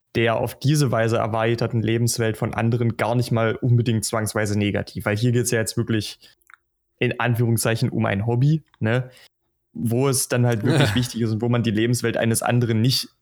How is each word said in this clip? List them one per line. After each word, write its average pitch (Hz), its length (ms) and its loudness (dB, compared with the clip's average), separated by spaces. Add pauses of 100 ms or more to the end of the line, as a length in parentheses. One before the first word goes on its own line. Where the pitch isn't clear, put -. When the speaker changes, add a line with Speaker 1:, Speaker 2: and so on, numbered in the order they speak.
(160)
Speaker 1:
der 113 200 2
auf 117 220 -6
diese 143 320 2
Weise 113 280 2
erweiterten 113 640 0
Lebenswelt 113 540 0
von 107 160 -4
anderen 117 440 0
gar 110 180 0
nicht 123 160 -2
mal 113 240 0
unbedingt 120 500 0
zwangsweise 107 540 -2
negativ. 98 460 -4
Weil 104 120 0
hier 120 140 0
geht's 120 220 0
ja 117 80 2
jetzt 110 160 -6
wirklich - 420 -4 (800)
in 123 220 -2
Anführungszeichen 117 680 0
um 113 160 -2
ein 107 200 0
Hobby, 139 380 2 (160)
ne? 127 300 -2 (600)
Wo 117 360 0
es 131 200 0
dann 123 180 2
halt 113 180 0
wirklich 135 300 2
Speaker 2:
<laughs> - 20 -
Speaker 1:
wichtig 123 240 -2
ist 113 100 0
und 110 120 -2
wo 120 60 0
man 120 140 2
die 110 80 0
Lebenswelt 113 460 0
eines 113 260 0
anderen 117 380 2
nicht 127 280 0 (140)